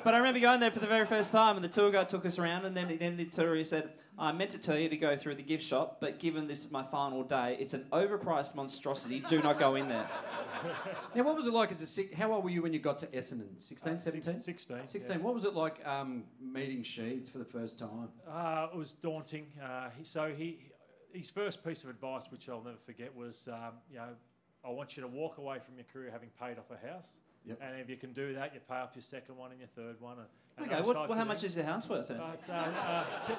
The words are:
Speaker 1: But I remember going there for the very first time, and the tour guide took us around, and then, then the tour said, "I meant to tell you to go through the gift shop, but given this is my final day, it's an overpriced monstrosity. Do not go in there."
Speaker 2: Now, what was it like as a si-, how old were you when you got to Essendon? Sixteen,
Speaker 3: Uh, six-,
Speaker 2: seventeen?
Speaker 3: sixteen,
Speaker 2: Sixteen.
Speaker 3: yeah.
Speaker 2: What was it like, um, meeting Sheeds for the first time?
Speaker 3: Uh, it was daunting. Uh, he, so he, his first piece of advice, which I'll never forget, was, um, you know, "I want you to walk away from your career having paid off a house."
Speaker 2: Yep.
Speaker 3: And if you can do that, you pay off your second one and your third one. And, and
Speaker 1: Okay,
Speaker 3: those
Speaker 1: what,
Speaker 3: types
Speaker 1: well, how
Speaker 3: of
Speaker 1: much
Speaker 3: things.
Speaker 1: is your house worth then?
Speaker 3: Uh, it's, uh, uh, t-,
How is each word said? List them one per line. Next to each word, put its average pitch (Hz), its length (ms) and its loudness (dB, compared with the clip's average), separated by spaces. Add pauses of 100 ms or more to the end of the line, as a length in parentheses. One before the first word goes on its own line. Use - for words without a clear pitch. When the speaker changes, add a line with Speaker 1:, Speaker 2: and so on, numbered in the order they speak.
Speaker 1:
But 226 100 8
I 233 40 10
remember 247 240 6
going 247 180 10
there 233 100 6
for 226 100 0
the 208 80 0
very 220 180 6
first 214 260 4
time, 220 240 10
and 185 80 -2
the 175 60 -2
tour 202 200 8
guide 190 200 6
took 185 160 -2
us 175 120 2
around, 175 280 2
and 190 100 -2
then, 175 240 0
then 175 160 2
the 170 80 -2
tour 165 400 4
said, 156 260 0 (300)
"I 156 140 2
meant 190 180 0
to 202 80 -6
tell 156 180 2
you 160 120 2
to 156 80 0
go 151 180 4
through 143 200 -4
the 143 80 -10
gift 156 200 0
shop, - 380 0
but 139 180 -4
given 156 260 0
this 143 200 -4
is - 80 -10
my 135 100 -2
final 135 400 0
day, 127 340 2
it's - 160 -4
an 135 160 -4
overpriced 175 640 2
monstrosity. 135 680 -2
Do 156 200 6
not 147 160 6
go 135 180 8
in 139 120 0
there." 113 180 0 (1080)
Speaker 2:
Now, 247 80 4
what 311 140 4
was 262 100 0
it 233 60 2
like 220 180 6
as 160 100 -6
a 160 60 -6
si-, 196 260 -2
how 220 200 2
old 202 100 2
were 180 60 0
you 175 120 2
when 165 120 0
you 151 60 0
got 143 200 2
to 160 80 -6
Essendon? 113 540 -6
Sixteen, - 320 -6
Speaker 3:
Uh, 170 60 -4
six-, - 40 -10 (220)
Speaker 2:
seventeen? 170 160 -2
Speaker 3:
sixteen, 170 360 -8 (100)
Speaker 2:
Sixteen. 185 320 -4
Speaker 3:
yeah. 165 40 -2
Speaker 2:
What 240 120 2
was 202 100 -2
it 196 80 2
like, 160 340 0
um, 131 380 -2 (160)
meeting 131 420 -4
Sheeds 120 460 -6
for - 80 -12
the 123 80 -8
first 117 340 -8
time? 113 300 -8 (200)
Speaker 3:
Uh, 160 440 -2
it 185 40 -6
was 151 140 -6
daunting. 156 540 -6 (180)
Uh, 127 240 -6 (100)
he, 156 60 -14
so 156 320 -2
he, 160 340 -8 (440)
his 185 180 -8
first 202 320 -4
piece 160 220 -6
of 131 40 -12
advice, 127 400 -8
which - 200 -14
I'll 117 120 -8
never 120 140 -12 (100)
forget, 120 300 -14
was, 120 340 -12
um, 117 260 -8 (140)
you 127 100 -14
know, 117 100 -10 (560)
"I 127 40 -6
want 139 280 -8
you 139 60 -10
to 127 40 -8
walk 156 300 -6
away 160 280 -8
from 131 120 -20
your 120 160 -16
career 131 180 -12
having 117 260 -14
paid 123 220 -8
off - 120 -20
a 113 200 -12
house." 175 280 -16 (260)
Speaker 2:
Yep. 117 160 -10
Speaker 3:
And 131 160 -8
if 127 120 -10
you 127 80 -8
can 127 160 -12
do 135 220 -4
that, 143 180 -6
you 123 160 -16
pay 127 60 -4
off 127 200 -6
your 127 60 -14
second 131 340 -14
one 127 160 -16
and 127 80 -18
your 123 160 -16
third 117 240 -12
one. 120 180 -14
And, 113 100 -16 (320)
and 302 80 -4
Speaker 1:
Okay, 170 100 2
Speaker 3:
those 180 100 2
Speaker 1:
what, 247 80 4
Speaker 3:
types 151 140 -2
Speaker 1:
well, 226 80 2
how 226 60 2
Speaker 3:
of 226 40 0
Speaker 1:
much 208 140 -2
Speaker 3:
things. 190 100 -2
Speaker 1:
is 165 60 -4
your 156 80 0
house 180 240 -2
worth 175 180 -2
then? 127 140 -6
Speaker 3:
Uh, 165 140 -8
it's, - 120 -16
uh, 180 60 -6
uh, 165 680 -2
t-, 220 180 -2